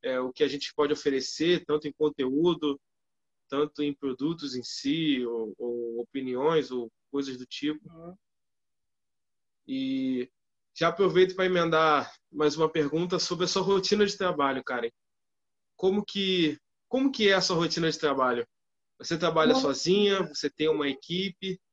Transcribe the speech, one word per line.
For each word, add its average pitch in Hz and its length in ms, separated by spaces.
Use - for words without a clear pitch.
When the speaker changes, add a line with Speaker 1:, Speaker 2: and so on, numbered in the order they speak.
Speaker 1:
é, 131 160
o 131 140
que - 100
a 143 60
gente 143 260
pode 147 180
oferecer, 147 720
tanto 151 220
em 143 60
conteúdo, 147 880
tanto 147 340
em 147 120
produtos 143 640
em 123 80
si, 143 600
ou, 113 320
ou 120 440
opiniões, 135 720
ou 120 180
coisas 135 260
do 123 100
tipo. 151 420
Speaker 2:
Uhum. 170 280
Speaker 1:
E 131 640
já 165 140
aproveito 185 480
pra 185 80
emendar 160 680
mais 151 240
uma 160 120
pergunta 160 500
sobre 175 260
a 175 40
sua 190 140
rotina 196 440
de 202 100
trabalho, 139 480
Karen. 120 260
Como 196 280
que, 185 540
como 269 240
que 220 160
é 196 60
a 185 60
sua 185 160
rotina 165 340
de 156 80
trabalho? 127 480
Você 165 180
trabalha 165 360
Speaker 2:
Não. 262 80
Speaker 1:
sozinha? 196 640
Você 147 260
tem 151 180
uma 151 200
equipe? 185 720